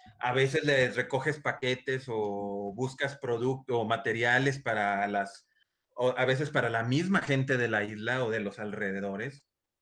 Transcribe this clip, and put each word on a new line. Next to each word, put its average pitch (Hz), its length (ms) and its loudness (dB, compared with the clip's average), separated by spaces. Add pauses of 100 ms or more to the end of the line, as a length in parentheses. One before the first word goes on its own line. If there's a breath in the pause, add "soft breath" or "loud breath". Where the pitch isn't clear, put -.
(220 loud breath)
a 123 100 0
veces 135 320 2
le 135 280 4
recoges 135 500 0
paquetes 127 680 -2
o 101 640 -4
buscas 131 440 -4
producto 123 600 -2
o 113 80 2
materiales 120 720 2
para 101 520 0
las, 101 360 -4 (500)
o 127 220 2
a 127 60 2
veces 135 260 2
para 123 200 2
la 113 140 0
misma 165 360 2
gente 135 380 0
de 120 100 2
la 110 160 2
isla 110 400 -4
o 113 60 0
de 110 100 -2
los 101 180 -6
alrededores. 101 920 -6 (320)